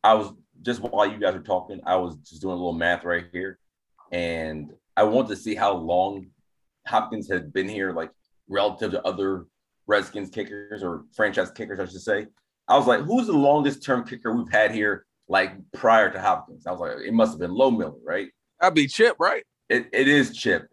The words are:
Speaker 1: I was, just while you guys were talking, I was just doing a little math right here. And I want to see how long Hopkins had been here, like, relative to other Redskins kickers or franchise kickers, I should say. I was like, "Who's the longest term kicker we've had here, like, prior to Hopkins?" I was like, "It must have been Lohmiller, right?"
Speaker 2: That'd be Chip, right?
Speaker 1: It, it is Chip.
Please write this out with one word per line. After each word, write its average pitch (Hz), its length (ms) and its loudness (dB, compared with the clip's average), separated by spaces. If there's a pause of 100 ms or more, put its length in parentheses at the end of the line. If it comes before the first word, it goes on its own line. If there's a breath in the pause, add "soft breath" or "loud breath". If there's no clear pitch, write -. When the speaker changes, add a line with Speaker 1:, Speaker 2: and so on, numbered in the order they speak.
Speaker 1:
I 110 120 6
was, 104 180 -2 (300)
just 120 180 -4
while 104 260 0
you 104 120 -6
guys 95 160 0
were 90 60 -8
talking, 95 460 -4
I 90 100 2
was 85 200 -2
just 76 260 -20
doing 92 120 -4
a - 20 -6
little 87 160 -4
math 85 320 -2
right 87 280 -2
here. 92 280 -10 (500)
And 80 640 -6 (240)
I 104 80 6
want 113 240 2
to 98 80 -6
see 110 180 -8
how 101 200 0
long 90 520 -2 (600)
Hopkins 107 440 -2
had 82 220 -4
been 95 160 -2
here, 98 240 -4
like, 82 180 -6 (380)
relative 101 440 -2
to 92 140 -4
other 92 400 -4 (400)
Redskins 101 440 -2
kickers 101 520 -10
or 85 220 -6 (100)
franchise 95 380 0
kickers, 98 260 -10
I 95 80 -4
should 90 140 -16
say. 104 260 -2 (400)
I 131 100 6
was 143 120 4
like, 208 140 4
"Who's 226 260 0
the 196 40 0
longest 143 520 2
term 123 200 0
kicker 120 280 -6
we've 117 180 -4
had 107 220 4
here, 104 340 -2 (220)
like, 95 240 2 (200)
prior 110 380 4
to 92 100 -10
Hopkins?" 92 460 -2
I 87 60 -6
was 87 80 -8
like, 67 260 -8
"It 110 80 -4
must 113 180 6
have 80 60 -12
been 87 140 -4
Lohmiller, 104 420 2 (100)
right?" 90 260 -4 (300)
Speaker 2:
That'd 180 140 2
be 147 140 4
Chip, 220 320 2
right? - 240 0 (240)
Speaker 1:
It, 120 240 0
it 135 160 4
is 143 280 4
Chip. 90 360 0